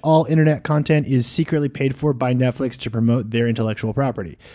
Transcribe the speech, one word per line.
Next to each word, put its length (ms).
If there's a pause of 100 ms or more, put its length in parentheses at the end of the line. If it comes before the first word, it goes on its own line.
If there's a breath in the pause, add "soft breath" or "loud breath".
all 240
internet 380
content 420
is 220
secretly 420
paid 260
for 160
by 220
Netflix 460
to 100
promote 400
their 180
intellectual 460
property. 460 (160 loud breath)